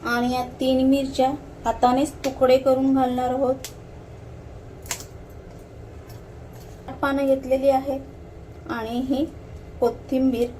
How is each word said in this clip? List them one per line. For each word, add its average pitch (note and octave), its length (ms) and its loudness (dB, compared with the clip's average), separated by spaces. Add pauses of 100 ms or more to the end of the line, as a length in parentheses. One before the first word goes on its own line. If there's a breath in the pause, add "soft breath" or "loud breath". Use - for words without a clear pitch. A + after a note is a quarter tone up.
आणि A#3+ 260 2
या B3 100 0 (180)
तीन C4 280 4
मिरच्या C4+ 420 4 (340)
हातानेच B3 480 4 (120)
तुकडे C4 340 6
करून C4+ 360 4
घालणार B3+ 360 2
आहोत. C4 240 2 (3500)
पानं C#4 240 2
घेतलेली C4+ 440 4
आहेत - 1000 -4
आणि A3+ 300 -4
ही C4 240 0 (560)
कोथिंबीर A#3+ 680 2 (120)